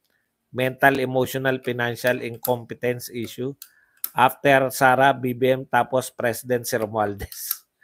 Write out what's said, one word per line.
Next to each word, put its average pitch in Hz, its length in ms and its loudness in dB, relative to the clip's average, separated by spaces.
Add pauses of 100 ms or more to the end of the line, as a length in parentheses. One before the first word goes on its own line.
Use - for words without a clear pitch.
(500)
Mental, 131 480 2
emotional, 131 640 -2
financial 123 560 -2
incompetence 120 960 -4
issue. 123 400 -8 (560)
After 131 640 2
Sara, 131 400 4
B 123 240 -4
B 127 160 4
M, 131 160 -4
tapos 123 400 0
President 120 560 -4
si - 80 -4
Romualdez. 104 880 -4 (220)